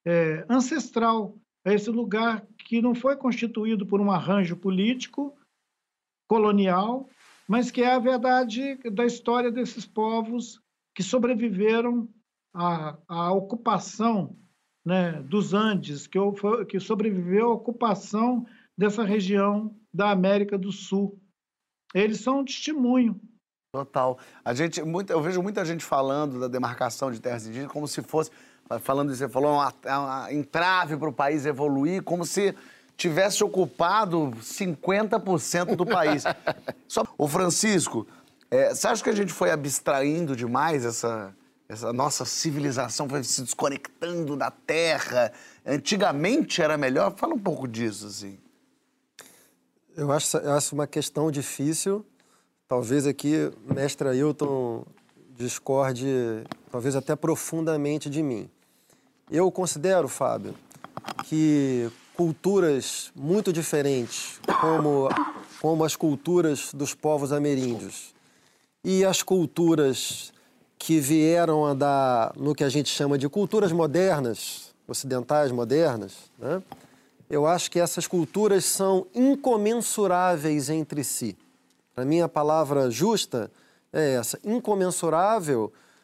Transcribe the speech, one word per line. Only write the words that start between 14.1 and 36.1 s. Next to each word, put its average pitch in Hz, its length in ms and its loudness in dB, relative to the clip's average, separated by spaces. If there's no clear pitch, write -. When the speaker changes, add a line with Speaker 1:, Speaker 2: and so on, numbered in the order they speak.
Speaker 1:
né, 170 380 0
dos 160 320 -2
Andes, 170 520 -2
que - 120 -4
o-, 202 160 2
foi, 208 320 0
que 196 120 -4
sobreviveu 202 720 0
à 233 40 2
ocupação 233 920 -2
dessa 208 260 0
região 202 720 0
da 202 180 2
América 202 460 2
do 190 160 -4
Sul. 196 480 -4
Eles 214 260 0
são 269 200 0
um 277 40 -4
testemunho. 254 760 0
Speaker 2:
Total. 131 440 -2
A 120 100 -2
gente, 160 280 -2
muita, 165 300 -4
eu 160 100 2
vejo 180 200 -2
muita 202 220 -4
gente 160 200 -6
falando 139 560 0
da 127 80 -4
demarcação 123 640 -4
de 113 100 -8
terras 117 260 -6
indígenas 131 260 -10
como 147 160 -6
se 139 140 -8
fosse, 156 280 -2
falando, 139 340 -2
você 127 140 -4
falou, 143 260 2
uma, 139 200 0
uma 135 480 -4
entrave 165 640 0
pro 143 160 -4
país 143 340 0
evoluir, 147 560 0
como 175 220 -4
se 196 300 0
tivesse 185 460 2
ocupado 180 880 2
cinquenta 196 760 0
por 180 220 0
cento 180 340 0
do 175 120 0
país. 156 380 2